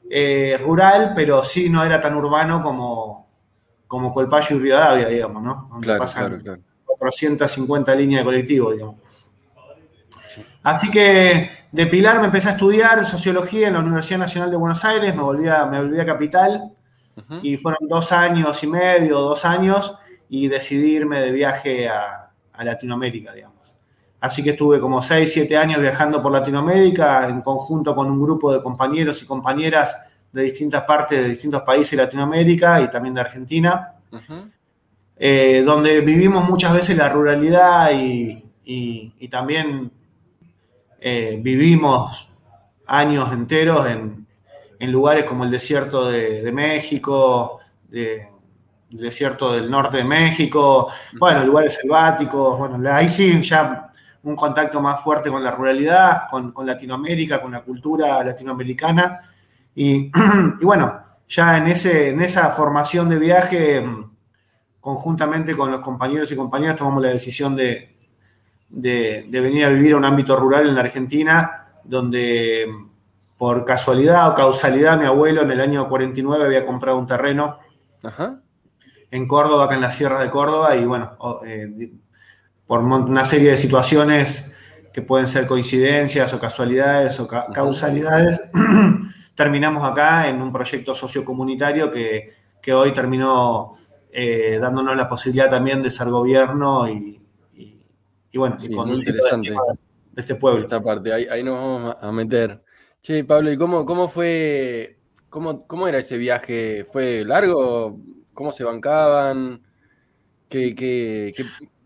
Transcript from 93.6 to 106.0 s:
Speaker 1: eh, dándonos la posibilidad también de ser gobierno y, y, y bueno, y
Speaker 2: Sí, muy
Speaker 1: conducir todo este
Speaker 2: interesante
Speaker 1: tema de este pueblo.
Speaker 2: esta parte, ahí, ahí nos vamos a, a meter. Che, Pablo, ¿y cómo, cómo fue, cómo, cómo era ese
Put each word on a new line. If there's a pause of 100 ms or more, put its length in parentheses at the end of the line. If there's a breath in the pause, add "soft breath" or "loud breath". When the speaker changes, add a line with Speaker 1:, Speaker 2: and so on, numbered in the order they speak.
Speaker 1:
eh,
dándonos
la
posibilidad
también
de
ser
gobierno
y, (340)
y, (500)
y
bueno,
y
Speaker 2:
Sí,
muy
Speaker 1:
conducir
todo
este
Speaker 2:
interesante
Speaker 1:
tema (500)
de
este
pueblo.
Speaker 2:
esta
parte,
ahí,
ahí
nos
vamos
a,
a
meter. (380 soft breath)
Che,
Pablo,
¿y
cómo,
cómo
fue, (300)
cómo,
cómo
era
ese